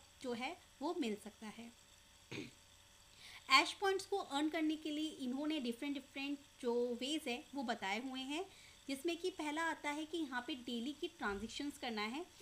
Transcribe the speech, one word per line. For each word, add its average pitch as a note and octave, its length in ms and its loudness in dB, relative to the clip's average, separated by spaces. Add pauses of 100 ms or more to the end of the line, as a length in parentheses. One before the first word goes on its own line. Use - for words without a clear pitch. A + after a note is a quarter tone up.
(220)
जो B3 120 -2
है, C4 240 -4 (240)
वो E4+ 180 0
मिल A3 160 2
सकता G#3+ 320 -12
है। A#3 260 -12 (580)
<clears throat> - 260 -8 (920)
ऐश C#4+ 240 8
points G4 320 4
को G4+ 120 0
अर्न D4+ 320 2
करने D#4 260 4
के D#4 160 -6
लिए D4+ 180 0
इन्होंने D4 500 0
different B3 340 -2
different C#4 460 -4 (220)
जो A#3+ 400 2
ways D4+ 260 0
है, B3 160 -2 (120)
वो C#4 80 0
बताए A3+ 460 0
हुए B3+ 100 -4
हैं, D4 260 0 (420)
जिसमें D4+ 300 0
कि F#4 120 0
पहला D4+ 320 0
आता D#4 280 0
है D4+ 160 -2
कि F4 120 -4
यहाँ B3+ 300 0
पे D#4 80 0
daily A#3+ 380 -2
की F4 140 -4
transactions A3+ 680 -2
करना A3+ 240 -2
है। B3+ 240 -2 (160)